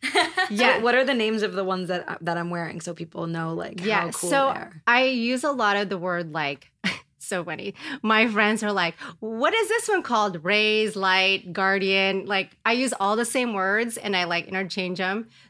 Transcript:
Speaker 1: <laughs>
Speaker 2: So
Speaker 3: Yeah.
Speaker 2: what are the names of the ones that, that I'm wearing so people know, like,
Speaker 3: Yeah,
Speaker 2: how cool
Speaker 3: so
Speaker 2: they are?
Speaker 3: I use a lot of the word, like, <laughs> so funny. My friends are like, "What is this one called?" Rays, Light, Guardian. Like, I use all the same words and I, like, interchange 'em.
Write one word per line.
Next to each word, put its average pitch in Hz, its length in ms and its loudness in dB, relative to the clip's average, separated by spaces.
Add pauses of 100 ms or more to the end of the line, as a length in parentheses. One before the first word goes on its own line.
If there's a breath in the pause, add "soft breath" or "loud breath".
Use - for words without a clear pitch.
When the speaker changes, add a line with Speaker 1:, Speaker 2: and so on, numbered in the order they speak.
Speaker 1:
<laughs> 339 460 2
Speaker 2:
So 208 60 -4
Speaker 3:
Yeah. 220 240 6
Speaker 2:
what 240 160 2
are 262 100 4
the 277 80 2
names 220 300 0
of 190 100 0
the 190 100 -2
ones 185 260 -2
that, 175 360 -6
that 170 140 0
I'm 170 100 -4
wearing 170 320 -6
so 170 140 -8
people 165 320 -8
know, 165 260 -4
like, 170 320 -8
Speaker 3:
Yeah, 208 180 2
Speaker 2:
how 170 100 -6
cool 175 180 -4
Speaker 3:
so 277 60 4 (100)
Speaker 2:
they 269 140 -2
are? - 260 -16
Speaker 3:
I 247 180 6
use 254 400 0
a 285 80 0
lot 214 240 2
of 202 140 -2
the 196 80 -4
word, 175 340 -4
like, 143 400 -6 (120)
<laughs> - 340 -6
so 180 260 -6
funny. 185 300 -8 (280 loud breath)
My 220 260 4
friends 214 340 2
are 208 100 -2
like, 175 220 0 (260 loud breath)
"What 226 320 -2
is 440 160 2
this 453 200 -2
one 381 140 2
called?" 208 420 0
Rays, 214 520 2
Light, 190 560 2
Guardian. 190 720 2
Like, 190 400 -2
I 226 80 4
use 247 260 0
all 202 180 2
the 233 100 0
same 240 260 -2
words 208 460 0
and 196 180 -2
I, 180 80 2
like, 170 240 -2
interchange 185 520 -4
'em. 202 280 -2 (220 soft breath)